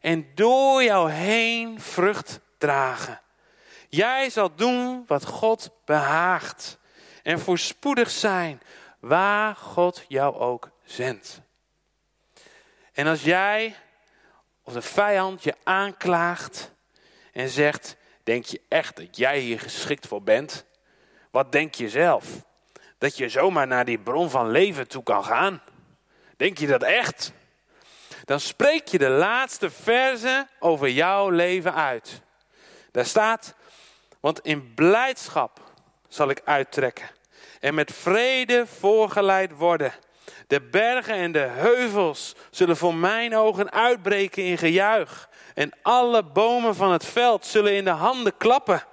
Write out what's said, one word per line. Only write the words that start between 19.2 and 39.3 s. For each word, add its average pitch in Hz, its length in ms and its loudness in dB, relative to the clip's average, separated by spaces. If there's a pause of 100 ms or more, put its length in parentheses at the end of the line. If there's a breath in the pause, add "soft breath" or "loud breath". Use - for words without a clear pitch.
hier 117 200 -6
geschikt - 480 -8
voor 101 160 -10
bent? 113 420 -2 (680 soft breath)
Wat 131 200 -2
denk 151 240 -2
je 113 140 -8
zelf? 135 360 2 (720 soft breath)
Dat 143 200 -4
je 127 120 -4
zomaar 143 380 0
naar 123 180 0
die 117 140 -4
bron 139 300 -2
van 127 200 0
leven 147 380 0
toe 127 160 -14
kan 104 200 0
gaan? 165 380 -2 (760 soft breath)
Denk 170 200 -2
je 151 100 -2
dat 127 160 2
echt?" - 480 -2 (960 loud breath)
Dan 147 140 -2
spreek 302 480 0
je 190 100 -2
de 139 120 4
laatste 202 600 0
verzen 254 800 0 (100)
over 147 300 2
jouw 185 400 2
leven 175 440 0
uit. 135 480 -4 (680 soft breath)
Daar 120 140 0
staat, 220 500 0 (640 soft breath)
"Want 156 200 -2
in 139 340 -6
blijdschap 185 880 0 (480)
zal 143 220 -2
ik 135 160 -4
uittrekken 139 640 -2 (500 loud breath)
en 143 140 -2
met 151 200 -2
vrede 240 760 0
voorgeleid 196 840 2